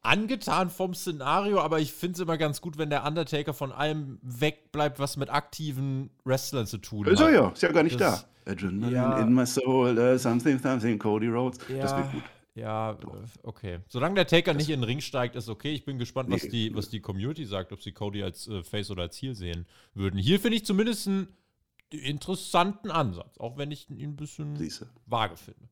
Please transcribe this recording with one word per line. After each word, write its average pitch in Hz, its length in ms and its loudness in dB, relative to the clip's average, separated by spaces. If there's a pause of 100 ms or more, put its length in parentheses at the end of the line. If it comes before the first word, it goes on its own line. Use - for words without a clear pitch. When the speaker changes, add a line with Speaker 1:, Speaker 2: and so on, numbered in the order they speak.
Speaker 1:
angetan 185 680 2
vom 185 240 -4
Szenario, 180 640 0
aber 156 220 2
ich 151 100 -2
find's 175 300 -6
immer 165 160 -2
ganz 147 240 -2
gut, 160 160 -8
wenn 156 120 -4
der 147 160 0
Undertaker 151 480 -2
von 135 200 -6
allem 143 480 -4
wegbleibt, 147 760 -2
was 139 200 -4
mit 113 120 -4
aktiven 135 800 -4 (140)
Wrestlern 127 440 -2
zu 110 100 -8
tun 104 300 -4
Speaker 2:
Ist 180 120 6
er 320 80 10
Speaker 1:
hat. 311 60 8
Speaker 2:
ja, 131 160 8
ist - 140 -2
ja 170 100 4
gar 160 100 8
nicht 139 160 2
Speaker 1:
Das 165 260 2 (200)
Speaker 2:
da. - 80 -6
Adrenaline 101 420 -2
Speaker 1:
Ja. 131 240 2
Speaker 2:
in 120 140 6
my 127 120 6
soul, 127 540 4
uh, 127 180 6
something, 127 420 4
something, 120 400 0
Cody 107 280 2
Rhodes. 123 400 0
Speaker 1:
Ja. 135 140 -4
Speaker 2:
Das 139 160 0
wird 139 160 -2
gut. - 100 -8 (320)
Speaker 1:
Ja, 110 380 -4
Speaker 2:
Doch. - 200 -14
Speaker 1:
äh, 101 40 -14 (260)
okay. 90 360 -10 (100)
Solange 151 260 0
der 185 120 6
Taker 170 260 6
Speaker 2:
Das 147 100 2
Speaker 1:
nicht 151 100 -2
in 139 60 -2
den 120 60 2
Ring 127 160 -2
steigt, 123 340 -2
ist 113 140 -8
okay. 143 240 -6
Ich 139 100 -6
bin 135 160 -6
gespannt, 120 320 -4
was 120 120 -2
Speaker 2:
Nee. - 60 -8 (200)
Speaker 1:
die, 107 60 -8
was 104 140 -4
die 104 120 -8
Community 107 440 -6
sagt, 98 280 -6
ob 95 80 -18
sie 101 100 -12
Cody 101 320 -6
als, 92 240 -8
äh, 101 160 -8
Face 104 280 -6
oder 90 120 -6
als - 180 -10
Heel 135 140 -8
sehen 87 300 -8 (300)
würden. 98 220 0
Hier 139 220 4
finde 226 180 0
ich 214 80 -4
zumindest 214 440 0
einen 190 180 0 (640)
interessanten 185 1000 -2
Ansatz, 123 460 -2
auch 123 200 -10
wenn 143 140 -6
ich - 180 -14
ihn 147 220 -10
ein 147 40 -10
bisschen 147 400 -10
Speaker 2:
Siehste. - 320 -8 (180)
Speaker 1:
vage 107 300 -2
finde. - 240 -20 (120)